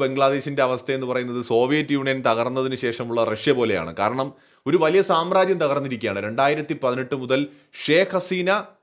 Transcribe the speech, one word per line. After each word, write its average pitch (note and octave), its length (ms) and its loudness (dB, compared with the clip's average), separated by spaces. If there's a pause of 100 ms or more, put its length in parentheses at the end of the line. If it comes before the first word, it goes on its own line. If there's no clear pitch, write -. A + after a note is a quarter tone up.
ബംഗ്ലാദേശിൻ്റെ C3+ 600 0
അവസ്ഥ B2+ 300 -2
എന്ന് C3 140 -4
പറയുന്നത് B2 340 -4 (100)
സോവിയറ്റ് C#3+ 460 2
യൂണിയൻ C3+ 220 -2 (100)
തകർന്നതിന് B2+ 480 0
ശേഷമുള്ള A#2 480 -2
റഷ്യ G#2+ 280 0
പോലെയാണ്. G2 480 0
കാരണം B2+ 280 0 (380)
ഒരു D3+ 100 2
വലിയ E3+ 260 4
സാമ്രാജ്യം F#3 600 2
തകർന്നിരിക്കുകയാണ്. B2+ 640 -2
രണ്ടായിരത്തി D3 560 0
പതിനെട്ട് B2+ 400 -2
മുതൽ C3 180 0 (440)
ഷെയ്ഖ് F#3 320 2
ഹസീന F3+ 340 -2 (320)